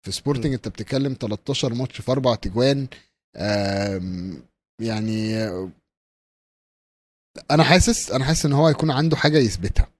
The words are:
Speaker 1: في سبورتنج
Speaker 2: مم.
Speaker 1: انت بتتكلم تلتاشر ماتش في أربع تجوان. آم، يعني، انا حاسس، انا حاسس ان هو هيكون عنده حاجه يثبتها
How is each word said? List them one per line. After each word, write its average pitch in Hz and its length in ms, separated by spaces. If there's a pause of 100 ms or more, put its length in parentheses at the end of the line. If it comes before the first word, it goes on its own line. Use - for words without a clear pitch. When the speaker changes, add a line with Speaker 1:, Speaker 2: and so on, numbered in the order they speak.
Speaker 1:
في 95 60
سبورتنج 143 340
Speaker 2:
مم. 139 80
Speaker 1:
انت 117 140
بتتكلم 135 460
تلتاشر 117 600
ماتش 123 280
في 123 100
أربع 127 240
تجوان. 127 520 (500)
آم، 95 1040 (380)
يعني، 110 680 (2000)
انا 156 120
حاسس، 180 480
انا 131 140
حاسس 160 200
ان 143 80
هو 151 140
هيكون 156 240
عنده 151 240
حاجه 156 220
يثبتها 95 500 (120)